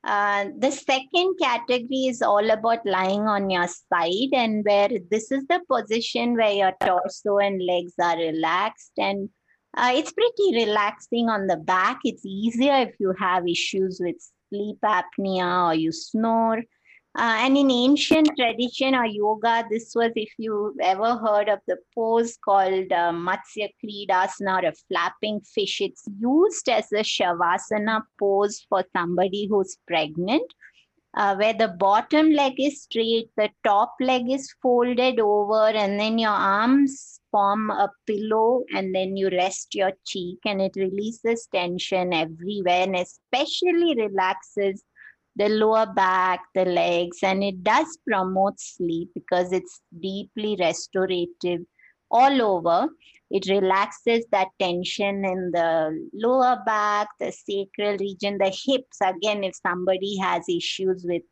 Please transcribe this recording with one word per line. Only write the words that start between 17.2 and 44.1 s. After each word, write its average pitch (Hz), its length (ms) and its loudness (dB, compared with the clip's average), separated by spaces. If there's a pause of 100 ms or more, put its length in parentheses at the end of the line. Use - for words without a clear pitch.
and 269 140 4
in 277 140 6
ancient 285 680 4
tradition 247 560 0
or 247 120 2
yoga, 214 680 0
this 226 240 -6
was, 233 220 2
if 214 100 -4 (100)
you 214 440 -4
ever 196 340 2
heard 208 320 0
of 202 180 0
the 233 120 -2 (180)
pose 233 480 0
called, 190 480 2
uh, 170 220 2
Matsya 190 560 -6 (120)
Kridasana 196 800 -2
or 175 60 0
a 156 60 0 (160)
flapping 190 500 -2
fish, - 400 -4
it's - 240 -6 (160)
used 302 480 2
as 226 240 0
a 214 120 0
Shavasana 196 1000 0 (180)
pose 202 480 0
for 185 160 0 (100)
somebody 185 560 -2
who's 196 280 0 (100)
pregnant, 170 560 -2 (680)
uh, 202 240 0
where 214 160 2
the 214 160 2 (100)
bottom 247 540 4
leg 269 240 2
is 285 240 -2
straight, 226 560 -2
the 208 120 2 (140)
top 220 380 2
leg 254 280 0
is 269 320 -4
folded 247 560 2
over, 214 520 4
and 202 280 0
then 220 220 0
your 220 120 2
arms 240 880 2 (100)
form 208 380 2
a 196 200 0 (160)
pillow, 220 680 2
and 190 200 -2
then 190 220 -2
you 190 140 0
rest 180 440 -2
your 190 200 0 (120)
cheek, 180 380 -8
and 196 180 -2
it 190 140 -2
releases 208 800 -4
tension 180 580 -2
everywhere, 175 720 -2
and 185 140 -2
especially 311 1000 -2
relaxes 196 880 -2 (540)